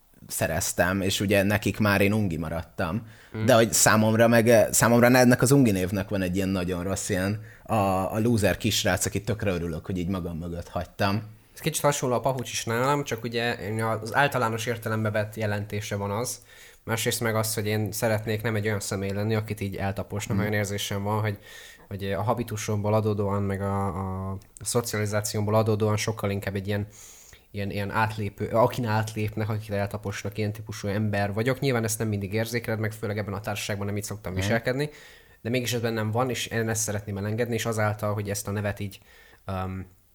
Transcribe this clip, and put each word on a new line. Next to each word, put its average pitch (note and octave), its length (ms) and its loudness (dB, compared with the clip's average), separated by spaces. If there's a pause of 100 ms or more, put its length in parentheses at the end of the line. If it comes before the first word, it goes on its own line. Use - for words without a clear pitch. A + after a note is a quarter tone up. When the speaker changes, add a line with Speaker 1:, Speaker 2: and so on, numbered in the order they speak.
(280)
Speaker 1:
szereztem, F2 720 0
és F#2+ 180 0
ugye G2 240 4
nekik G2+ 360 0
már G2+ 220 4
én G2+ 120 4
ungi G2 240 0
maradtam. E2 720 -6 (300)
Speaker 2:
Mm. A2 80 -2
Speaker 1:
De B2+ 80 6
hogy A2+ 200 6
számomra A2 540 6
meg, A#2 440 8
számomra A#2+ 360 6 (100)
ennek B2 240 8
az B2+ 100 6
ungi C3+ 200 6
névnek F#2 380 0
van G2 120 0
egy F2+ 140 0
ilyen F#2+ 140 2
nagyon F2+ 340 0
rossz, F#2+ 260 -4
ilyen G#2 320 0 (220)
a, - 100 -6 (400)
a A2 60 0
loser G#2+ 380 4
kisrác, G2 480 0
aki - 160 -2
tökre G2+ 300 -2
örülök, E2+ 340 -4
hogy F#2 120 -4
így F2 100 -2
magam F2 300 -4
mögött E2+ 320 -8
hagytam. G2+ 520 -2 (320)
Speaker 2:
Ez - 60 -20
kicsit - 240 -4
hasonló C#3 320 2
a A2 40 0
papucs B2+ 320 -2
is - 140 -6
nálam, C3 380 2
csak A2+ 200 -6
ugye A#2 300 -2
én A2 300 -4
az A2+ 320 -2
általános A#2+ 500 2
értelembe A2 460 -2
vett G#2+ 240 -2
jelentése G#2 600 -4
van G2+ 160 -4
az. A#2 300 -4 (420)
Másrészt A2 380 0
meg A2+ 140 0
az, G#2+ 180 0
hogy G#2 120 -2
én G#2+ 260 0
szeretnék A2 500 0
nem A2 140 0
egy G#2 100 0
olyan G#2+ 140 0
személy G2 320 -4
lenni, G#2 240 0
akit G#2+ 260 -4
így G2 140 -4
eltaposnak. G2+ 640 -4
Speaker 1:
Mhm. G#2 80 2
Speaker 2:
Olyan G#2 120 0
érzésem G2+ 460 -2
van, G#2+ 180 0
hogy, G#2 160 -2 (500)
hogy G2 240 -6
a G2 100 0
habitusomból G#2+ 720 -2
adódóan, G#2 500 2
meg G2 180 -2
a, G2 260 0 (440)
a F#2+ 60 -6 (240)
szocializációmból G#2+ 920 -2
adódóan G#2+ 420 4
sokkal G#2+ 320 -2
inkább G2 260 -4
egy G2 120 -4
ilyen, G2+ 200 -2 (640)
ilyen, G2+ 200 -6
ilyen G2+ 200 -4
átlépő, G#2+ 560 -2
akin A#2 380 2
átlépnek, G#2+ 640 -2
akit G#2+ 220 -6
eltaposnak, G2+ 640 -4
ilyen G#2 160 0
típusú G#2+ 340 -10
ember G2+ 460 0
vagyok. A#2+ 260 -2
Nyilván B2 240 0
ezt G#2+ 160 -2
nem A2+ 80 -2
mindig G2+ 260 -4
érzékeled, A2+ 460 -2
meg A2 120 -2
főleg G#2 260 -6
ebben G2+ 160 -4
a F#2 60 -6
társaságban G#2 460 -6
nem G2+ 120 -4
így G2+ 60 -4
szoktam G#2 280 -8
Speaker 1:
Mhm. F#2 100 -2
Speaker 2:
viselkedni, B2+ 480 0 (520)
de A2+ 80 -6
mégis A#2+ 240 -2
ez A#2+ 80 -2
bennem A2 300 0
van, B2 180 0
és A2+ 180 -4
én A2+ 220 -2
ezt G#2+ 120 -2
szeretném G2+ 360 -4
elengedni, A2 360 -2
és A2 120 -2
azáltal, G#2+ 480 0
hogy G2+ 160 -4
ezt - 180 -6
a G2+ 40 -2
nevet G#2 280 -2
így, G2+ 200 -8 (460)
öm, F#2+ 400 -6 (300)